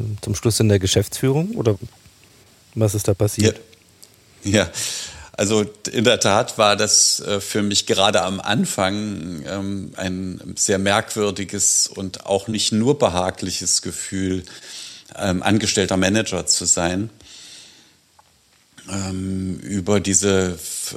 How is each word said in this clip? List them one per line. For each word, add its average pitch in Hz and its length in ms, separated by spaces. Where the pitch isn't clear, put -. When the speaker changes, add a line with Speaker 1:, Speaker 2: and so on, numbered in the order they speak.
Speaker 1:
zum - 140
Schluss - 240
in 110 100
der 101 100
Geschäftsführung? 135 760
Oder 110 220
was 107 200
ist 104 120
da 104 60
passiert? 104 460
Speaker 2:
Ja. 101 80
Ja. 98 180
Also 104 280
in 113 140
der 117 160
Tat 113 360
war 104 200
das, - 420
äh, 98 220
für 107 200
mich 101 260
gerade 101 340
am 95 180
Anfang, 98 1080
ähm, 98 520
ein 92 580
sehr 98 220
merkwürdiges 101 1080
und 95 380
auch 98 220
nicht 107 240
nur 117 260
behagliches 90 840
Gefühl, 92 640
ähm, 92 260
angestellter 101 540
Manager 95 480
zu - 200
sein. 90 440
Ähm, 95 680
über 101 400
diese 95 540
F-, - 440